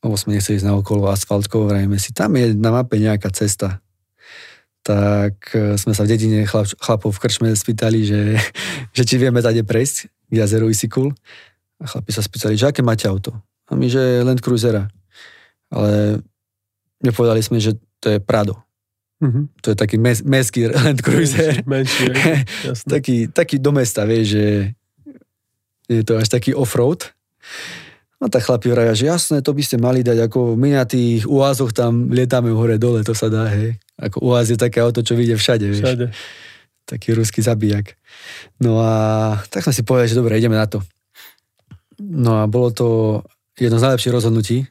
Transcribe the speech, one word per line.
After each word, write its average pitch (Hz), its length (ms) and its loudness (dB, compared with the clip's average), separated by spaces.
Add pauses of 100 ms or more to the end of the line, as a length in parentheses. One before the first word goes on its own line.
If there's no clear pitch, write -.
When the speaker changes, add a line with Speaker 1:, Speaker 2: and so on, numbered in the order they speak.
Speaker 1:
Lebo 110 120 -2
sme 104 220 -4
nechceli 101 240 0
ísť 98 80 0
naokolo 101 400 0
asfaltkou, 101 580 -2
vrajme 101 300 0
si, 98 160 -4
tam - 240 0
je 117 180 2
na 107 180 2
mape 120 280 0
nejaká 107 320 0
cesta. 98 480 -4 (1040)
Tak, 101 500 2 (160)
e, 104 260 0
sme 101 220 -2
sa 104 60 0
v 104 100 2
dedine 107 320 2
chlap-, 98 320 -2
chlapov 110 340 -2
v 101 120 -8
krčme 113 260 0
spýtali, 110 540 0
že, 104 180 0 (380)
<laughs> 143 360 -10
že 127 60 0
či 123 160 2
vieme 123 220 2
tade 113 240 2
prejsť 110 320 0 (320)
k - 80 -6
jazeru 110 320 2
Isikul. 113 420 0 (680)
A 147 100 -14
chlapi - 240 -10
sa 107 100 -4
spýtali, 107 320 -4
že 110 140 2
aké 143 140 0
máte 113 240 0
auto? 98 280 -4 (320)
A - 80 -8
my, 131 140 0
že 123 340 2
Land 127 180 2
Cruisera. 110 520 0 (760)
Ale 104 540 0 (800)
nepovedali 117 420 2
sme, 117 160 0
že 107 160 2 (240)
to 110 140 -2
je 104 80 2
Prado. 101 420 -2 (560)
Speaker 2:
Mhm. 143 320 -2 (100)
Speaker 1:
To - 80 -6
je 107 80 2
taký 104 220 0
mes-, 117 240 2
mestský 127 480 0
<laughs> - 60 -2
Land 139 260 2
Cruiser. 156 640 2
Speaker 2:
Menší, 135 420 0
menší, 143 400 2
Speaker 1:
<laughs> - 220 -10
Speaker 2:
jasné. 127 240 -8
Speaker 1:
Taký, 135 240 0 (120)
taký 165 300 -2
do 139 140 2
mesta, 123 320 0
vieš, 113 260 2
že 104 160 2 (1400)
je 117 140 0
to 113 140 0
až 110 120 0
taký 123 260 0
off-road. 131 560 0 (1080)
No 269 120 -6
tak 131 160 0
chlapi 123 240 0
vravia, 117 260 2
že 110 120 0
jasné, 160 340 0
to 135 120 -2
by 143 100 -2
ste 131 160 -2
mali 127 240 2
dať, 117 240 2
ako 117 300 0
my 135 180 2
na 139 100 2
tých 117 420 0
uázoch 135 440 2
tam 120 400 0
lietame 123 400 2
hore-dole, 113 540 2
to 113 100 -2
sa 110 140 -2
dá, 110 200 0
hej. 107 280 -2 (200)
Ako - 280 -6
uáz 123 260 2
je 117 80 2
také 120 220 0
auto, 120 200 2
čo 117 140 -2
vyjde 117 220 2
všade, 107 320 0
vieš. 101 160 -2
Speaker 2:
Všade. 123 220 -2 (800)
Speaker 1:
Taký 113 300 -4
ruský 113 260 0
zabijak. 104 540 0 (640)
No 113 220 2
a 113 120 2 (560)
tak 196 140 -6
sme 165 100 0
si 123 100 0
povedali, 120 260 2
že 113 100 0
dobre, 113 160 2
ideme 110 220 2
na 107 100 2
to. 104 160 -4 (1160)
No 135 420 0
a 107 60 2
bolo 120 260 0
to 120 160 -2 (640)
jedno 117 240 0
z 120 80 4
najlepších 127 260 0
rozhodnutí 113 460 0 (140)